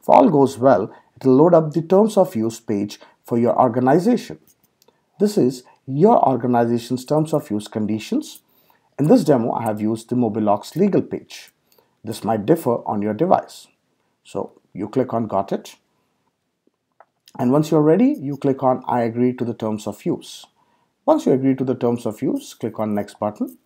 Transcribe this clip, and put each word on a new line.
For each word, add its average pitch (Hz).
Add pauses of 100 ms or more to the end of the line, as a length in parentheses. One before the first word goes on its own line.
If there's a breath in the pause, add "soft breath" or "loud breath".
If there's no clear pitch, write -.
If -
all 240
goes 135
well, 117 (220 loud breath)
it -
will 131
load 170
up 156
the 160
terms 208
of 185
use 113
page 104 (240 soft breath)
for 123
your 117
organization. 131 (840)
This 208
is 131 (220 soft breath)
your 156
organization's 120
terms 151
of 147
use 104
conditions. 110 (560)
In 147
this 220
demo, 127
I 117
have 107
used 110
the 123
Mobilock's 107
legal 180
page. - (500)
This 113
might 107
differ 139
on 104
your 104
device. - (580)
So - (200)
you 104
click 123
on 117
Got 98
It. - (1600)
And 123
once 151
you're 156
ready, 196
you 139
click 135
on 127
I 120
agree 120
to 127
the 117
terms 107
of -
use. - (600)
Once 311
you -
agree 131
to 135
the 131
terms 120
of 107
use, 269
click 110
on 107
Next 101
button. 107